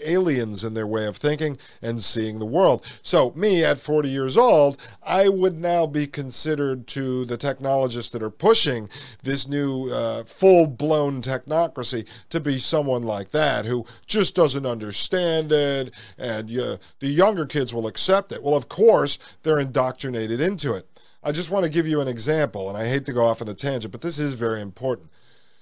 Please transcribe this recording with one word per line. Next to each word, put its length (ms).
aliens 580
in 120
their 120
way 200
of 100
thinking 400
and 220
seeing 360
the 60
world. 400
So 340
me 300
at 140
forty 320
years 260
old, 400
I 280
would 280
now 280
be 200
considered 840
to 360
the 140
technologists 720
that 100
are 60
pushing 640
this 260
new, 420
uh, 340
full-blown 1000
technocracy 840
to 100
be 200
someone 440
like 280
that 340
who 220
just 300
doesn't 320
understand 840
it, 420
and, 320
uh, 260
the 80
younger 380
kids 260
will 140
accept 440
it. 120
Well, 140
of 120
course, 500
they're 160
indoctrinated 800
into 360
it. 120
I 100
just 180
want 140
to 80
give 140
you 160
an 60
example, 600
and 80
I 120
hate 180
to 80
go 100
off 160
on 80
a 60
tangent, 360
but 120
this 160
is 160
very 260
important. 500